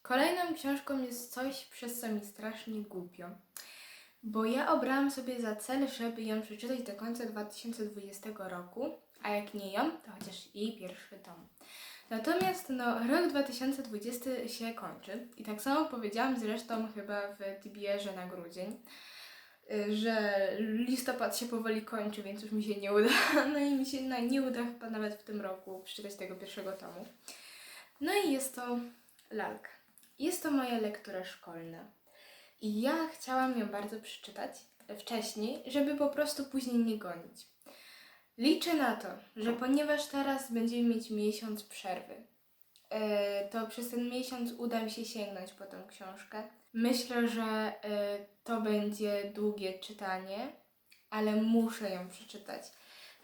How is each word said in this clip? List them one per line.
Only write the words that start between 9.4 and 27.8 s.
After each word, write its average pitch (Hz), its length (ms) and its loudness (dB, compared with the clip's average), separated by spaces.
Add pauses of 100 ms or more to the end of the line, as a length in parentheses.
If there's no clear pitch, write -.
nie 196 180 -4
ją, 254 180 2
to 330 280 -10
chociaż - 360 -12
jej 214 240 -2
pierwszy 185 400 -12
tom. 170 300 -18 (600)
Natomiast, 349 580 4
no, 240 300 2
rok 285 320 6
dwa 277 120 4
tysiące 269 400 0
dwudziesty 233 680 -4
się 226 260 -4
kończy 214 640 -8
i 214 80 -10
tak 214 180 -6
samo 294 220 4
powiedziałam 233 560 0
zresztą 220 520 -2
chyba 202 360 -4
w 202 100 -12
T 196 320 -8
B 202 180 -6
R-ze 202 240 0
na 185 140 -6
grudzień, 180 560 -8 (880)
y, 214 260 0
że 208 520 4 (120)
listopad 240 760 2
się 233 100 -2
powoli 220 360 0
kończy, 208 400 -4
więc 202 200 -8
już 214 100 -6
mi 214 120 2
się 202 160 -2
nie 196 120 0
uda. 214 160 10 (260)
<laughs> 285 180 6
No 294 60 4
i 285 160 4
mi 262 120 4
się 262 140 -2
na-, 262 200 0
nie 262 220 4
uda 240 220 0
chyba 240 260 -6
nawet 214 240 -2
w - 100 -16
tym 214 160 -6
roku 190 440 -6
przeczytać 208 300 -10
tego 185 200 -8
pierwszego 190 380 -8
tomu. 185 340 -10 (920)